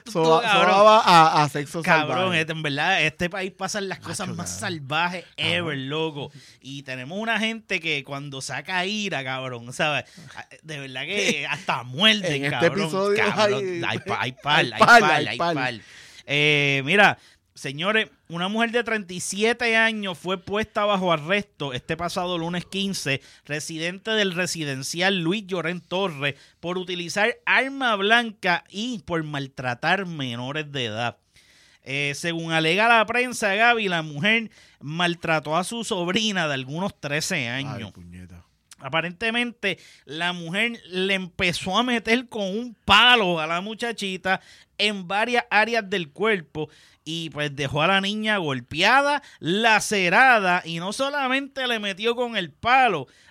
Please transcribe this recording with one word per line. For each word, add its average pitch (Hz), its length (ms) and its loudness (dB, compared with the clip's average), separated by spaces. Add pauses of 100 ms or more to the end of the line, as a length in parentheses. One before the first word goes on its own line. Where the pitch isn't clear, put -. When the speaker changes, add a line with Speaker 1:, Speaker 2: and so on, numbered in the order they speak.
(120)
Speaker 1:
soba-, 160 300 4
Speaker 2:
cabrón. 202 280 4
Speaker 1:
sonaba 214 300 10
a, 165 440 8
a 147 40 2
sexo 147 340 -6
Speaker 2:
Cabrón, 156 360 2
Speaker 1:
salvaje. 180 240 2
Speaker 2:
este, 156 100 -4
en 160 100 -6
verdad, 156 400 0
este 156 280 -2
país 190 220 -6
pasan 190 360 -6
las 180 120 -8
Speaker 1:
Macho, - 100 -14
Speaker 2:
cosas 185 180 -8
más 170 240 -8
Speaker 1:
cabrón. - 80 -10 (180)
Speaker 2:
salvajes 165 460 -4
Speaker 1:
Ajá. 156 240 -6
Speaker 2:
ever, 165 300 -2
loco. 143 520 -6 (300)
Y 139 220 -14
tenemos 131 360 -10
una 220 220 -2
gente 220 400 -4
que 151 240 -4
cuando 139 380 -10
saca 180 420 -4
ira, 196 400 -4
cabrón, 127 480 -8
¿sabes? 147 320 0 (580)
De 156 160 -12
verdad 135 260 -8
que 165 420 -2
Speaker 1:
<laughs> 139 40 -8
Speaker 2:
hasta 143 340 -4
muerden, 185 520 2
Speaker 1:
En 139 80 -2
este 143 140 0
Speaker 2:
cabrón. 170 240 2
Speaker 1:
episodio 196 420 0 (100)
Speaker 2:
Cabrón, 208 300 2
Speaker 1:
hay, 175 220 -4
Speaker 2:
hay 107 120 -2
pa-, 113 220 -4
hay 120 100 -2
Speaker 1:
hay - 20 -10 (100)
Speaker 2:
pal, 143 320 2
hay 110 60 -6
Speaker 1:
pal, 226 200 10
Speaker 2:
pal, 151 120 4
Speaker 1:
hay 131 160 0
Speaker 2:
hay 117 100 -6
Speaker 1:
pal. 170 180 -2
Speaker 2:
pal. 127 260 -4 (440)
Eh, 143 580 2
mira, 175 320 4 (380)
señores, 180 560 -4 (180)
una 170 200 -4
mujer 220 240 -2
de 240 100 0
treinta 208 320 -6
y 175 60 -8
siete 226 560 -2
años 214 420 -2
fue 185 200 -4
puesta 208 480 -4
bajo 185 260 2
arresto 156 600 -2
este 131 240 -6
pasado 175 400 -4
lunes 170 280 -4
quince, 185 560 -4 (240)
residente 165 680 -8
del 208 220 0
residencial 170 880 -2
Luis 190 260 -2
Llorén 175 340 -6
Torres, 151 540 -4 (240)
por 180 200 -6
utilizar 185 580 -2 (100)
arma 254 480 0
blanca 202 760 0
y 220 360 -8
por 165 160 -2
maltratar 147 840 -4
menores 139 680 -8
de 131 140 -4
edad. 110 320 -4 (640)
Eh, 143 320 -4
según 165 340 -4
alega 165 380 4
la 226 180 6
prensa, 226 480 -2
Gaby, 226 340 4
la 170 140 -2
mujer 196 480 -2 (300)
maltrató 165 760 -2
a 180 60 2
su 233 220 -8
sobrina 185 640 -2
de 143 60 -2
algunos 139 440 -6
trece 147 500 -4
años. 127 380 -6
Speaker 1:
Ay, 92 60 -16
puñeta. 87 500 -20 (380)
Speaker 2:
Aparentemente, 180 1000 -2 (280)
la 170 260 -4
mujer 196 560 -4
le 185 260 0
empezó 185 640 -2
a 233 60 4
meter 240 440 0
con 214 140 -6
un 214 320 -6 (100)
palo 208 560 6
a 156 60 -2
la 170 140 -2
muchachita 190 800 -4 (360)
en 202 300 -2
varias 240 440 0
áreas 214 380 2
del 180 220 -4
cuerpo 170 580 -4 (380)
y, 160 240 -8
pues, 147 240 -4
dejó 139 280 -2
a 160 40 4
la 190 140 4
niña 214 380 -2
golpeada, 190 840 2 (160)
lacerada 196 1300 4
y 165 160 -8
no 190 120 -6
solamente 269 720 -4
le 240 120 -2
metió 208 380 -4
con 233 200 -4
el 175 140 -4
palo, 226 560 2 (240)